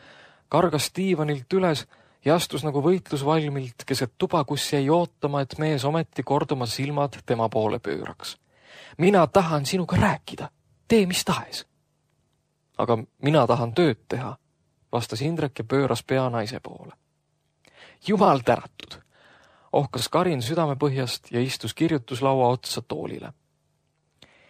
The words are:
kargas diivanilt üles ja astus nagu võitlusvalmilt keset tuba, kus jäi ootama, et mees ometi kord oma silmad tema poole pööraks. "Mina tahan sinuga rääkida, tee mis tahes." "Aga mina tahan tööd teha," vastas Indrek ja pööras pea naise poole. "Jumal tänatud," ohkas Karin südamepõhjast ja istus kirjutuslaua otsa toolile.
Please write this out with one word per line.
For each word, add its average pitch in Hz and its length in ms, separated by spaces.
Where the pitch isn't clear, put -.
kargas 151 480
diivanilt 156 560
üles 185 340
ja 143 100
astus 156 300
nagu 143 180
võitlusvalmilt 147 1040
keset 127 320
tuba, 175 260
kus - 280
jäi 139 180
ootama, 151 500
et - 180
mees 151 260
ometi 156 380
kord 180 300
oma 127 140
silmad 143 600
tema 113 220
poole 107 300
pööraks. - 600
"Mina 175 280
tahan 160 400
sinuga 180 300
rääkida, 175 520
tee 214 180
mis 180 180
tahes." - 420
"Aga 110 200
mina 143 240
tahan 117 280
tööd 160 240
teha," 120 280
vastas 113 280
Indrek 151 380
ja 110 60
pööras 131 380
pea 131 280
naise 113 300
poole. - 320
"Jumal 185 300
tänatud," - 640
ohkas 131 360
Karin 160 340
südamepõhjast 139 880
ja 120 100
istus 127 340
kirjutuslaua 135 720
otsa 127 340
toolile. - 500